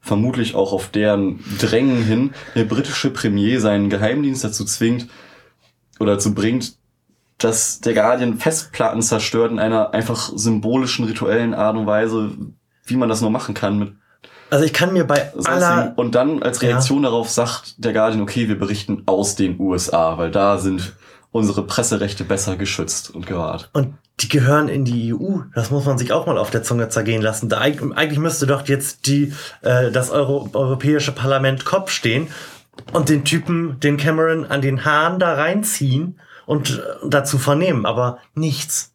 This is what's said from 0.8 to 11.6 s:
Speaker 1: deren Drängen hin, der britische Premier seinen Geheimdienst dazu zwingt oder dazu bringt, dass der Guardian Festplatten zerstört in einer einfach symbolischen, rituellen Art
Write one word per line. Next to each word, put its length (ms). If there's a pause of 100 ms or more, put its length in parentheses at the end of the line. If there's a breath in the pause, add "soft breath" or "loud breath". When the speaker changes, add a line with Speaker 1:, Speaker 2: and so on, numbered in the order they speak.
Speaker 1:
deren 520 (200)
Drängen 420
hin, 300 (220 loud breath)
der 100
britische 460
Premier 500
seinen 300
Geheimdienst 540
dazu 200
zwingt 440 (880 loud breath)
oder 140
dazu 220
bringt, 420 (640)
dass 420
der 140
Guardian 440
Festplatten 640
zerstört 480
in 80
einer 360
einfach 400
symbolischen, 720
rituellen 480
Art 220